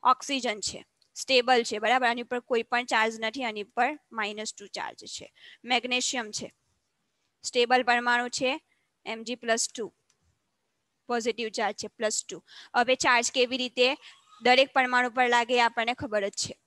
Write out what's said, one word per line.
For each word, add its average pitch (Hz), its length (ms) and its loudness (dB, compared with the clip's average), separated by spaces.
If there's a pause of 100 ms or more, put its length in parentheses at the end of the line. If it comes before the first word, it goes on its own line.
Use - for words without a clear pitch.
ઓક્સિજન 247 580 0
છે, - 220 -10 (320)
સ્ટેબલ 247 540 4
છે, 214 100 -6
બરાબર, 240 300 2
આની 240 180 -4
ઉપર 247 140 -4
કોઈ 226 300 -2
પણ 247 220 -2
ચાર્જ 226 280 2
નથી, 226 260 -6
આની 214 220 -8
ઉપર 240 200 0 (220)
માઇનસ 214 420 -6
ટુ 202 120 -18 (120)
ચાર્જ - 220 -10 (160)
છે. - 120 -14 (360)
મેગ્નેશિયમ 247 680 -4
છે, - 160 -10 (960)
સ્ટેબલ 247 460 2
પરમાણુ 240 400 2
છે, 262 300 -2 (460)
એમ 226 220 -8
જી 240 160 -8
પ્લસ 233 260 0
ટુ, 220 160 -10 (1200)
પોઝિટિવ 226 480 -2
ચાર્જ 214 240 -2
છે, 208 160 -10
પ્લસ 214 260 -2
ટુ. - 140 -14 (400)
હવે 247 180 4
ચાર્જ 240 360 2
કેવી 247 340 0
રીતે 247 220 2 (540)
દરેક 254 320 6
પરમાણુ 247 380 2
પર 247 180 2
લાગે 240 280 2
એ 247 80 6
આપણને 233 300 -2
ખબર 208 340 -4
જ 202 120 -14
છે - 120 -6 (140)